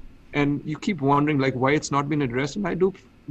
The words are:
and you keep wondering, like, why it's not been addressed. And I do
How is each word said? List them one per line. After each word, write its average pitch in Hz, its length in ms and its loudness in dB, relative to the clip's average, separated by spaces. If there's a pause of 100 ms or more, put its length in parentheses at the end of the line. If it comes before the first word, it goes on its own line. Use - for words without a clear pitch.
(340)
and 143 320 0
you 156 120 -6
keep 196 220 -4
wondering, 143 400 2
like, 131 140 2
why 131 180 2
it's 151 200 0
not 139 180 0
been 147 140 0
addressed. 131 340 -2
And 202 100 -2
I 170 60 -2
do 190 200 2 (380)